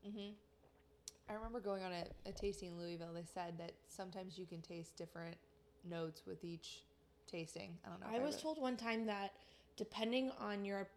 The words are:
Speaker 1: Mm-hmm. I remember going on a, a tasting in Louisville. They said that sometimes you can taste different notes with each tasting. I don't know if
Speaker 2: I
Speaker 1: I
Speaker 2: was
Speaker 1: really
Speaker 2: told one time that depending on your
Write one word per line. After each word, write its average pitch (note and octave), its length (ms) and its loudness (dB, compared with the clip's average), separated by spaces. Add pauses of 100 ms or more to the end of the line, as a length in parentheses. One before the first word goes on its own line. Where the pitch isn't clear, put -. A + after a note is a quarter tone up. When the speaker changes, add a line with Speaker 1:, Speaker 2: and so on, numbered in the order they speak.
Speaker 1:
Mm-hmm. G#3 280 -4 (960)
I G#3+ 40 0
remember A3+ 280 -2
going G3 220 4
on F#3 100 0
a, E3+ 100 2 (240)
a G3 60 -2
tasting G3 400 0
in E3+ 40 -4
Louisville. E3+ 360 -2
They E3+ 100 -2
said E3+ 340 -2
that E3+ 140 -4 (160)
sometimes F#3 500 -6
you F3+ 80 -4
can E3+ 160 -6
taste E3 360 -6
different E3+ 400 -6 (520)
notes E3 380 0
with E3 160 -4
each E3+ 400 -6 (420)
tasting. F3 600 -4
I - 40 -6
don't F#3 120 -6
know F#3+ 60 -4
if A3 60 0
Speaker 2:
I A#3 40 6
Speaker 1:
I - 20 6
Speaker 2:
was D4 160 6
Speaker 1:
really - 80 -4
Speaker 2:
told D#4 180 2
one B3+ 140 6
time A3+ 300 4
that G3+ 260 4 (460)
depending A#3 600 4
on G#3 280 2
your G3 320 2